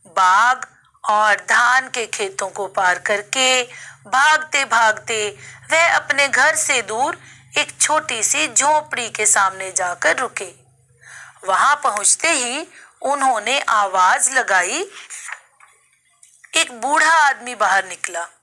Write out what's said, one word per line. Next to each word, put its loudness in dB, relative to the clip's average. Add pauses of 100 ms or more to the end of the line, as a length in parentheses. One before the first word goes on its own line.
बाग 2 (380)
और 2
धान 0
के -6
खेतों -8
को -8
पार 0
करके 0 (440)
भागते-भागते 0 (320)
वह 4
अपने 0
घर 2
से -2
दूर -4 (360)
एक -4
छोटी 0
सी -2
झोपड़ी 0
के -2
सामने 0
जाकर -2
रुके। -8 (920)
वहां 2
पहुंचते 0
ही -4 (340)
उन्होंने 0
आवाज 2
लगाई। 0 (1600)
एक -2
बूढ़ा 2
आदमी 2
बाहर 0
निकला। -8 (140)